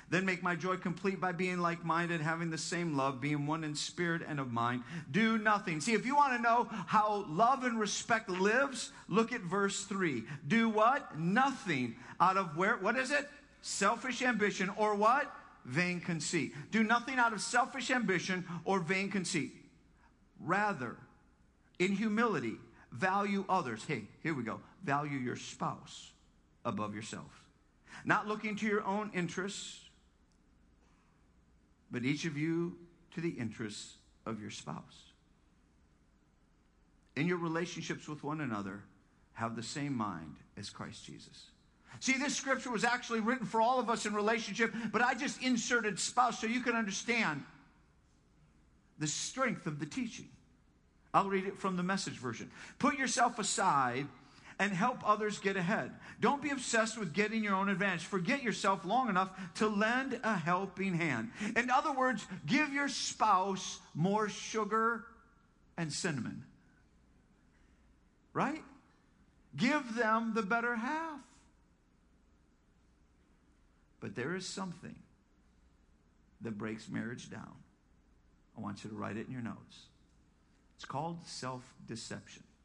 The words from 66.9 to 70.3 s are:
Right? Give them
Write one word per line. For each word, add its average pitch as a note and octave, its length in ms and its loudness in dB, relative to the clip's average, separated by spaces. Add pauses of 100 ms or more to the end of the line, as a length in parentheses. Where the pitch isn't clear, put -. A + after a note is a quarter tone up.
Right? B3+ 320 -2 (920)
Give B3 400 2
them A3+ 380 2